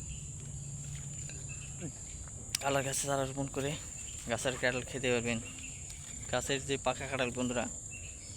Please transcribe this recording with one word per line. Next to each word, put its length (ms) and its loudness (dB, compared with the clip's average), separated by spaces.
কাঁঠাল 220 4
গাছে 240 0
চারা 180 4
রোপণ 220 0
করে 280 2
গাছের 320 4
কাঁঠাল 220 4
খেতে 300 2
পারবেন। 260 4
গাছের 340 2
যে 120 4
পাকা 300 2
কাঁঠাল 240 4
বন্ধুরা, 360 2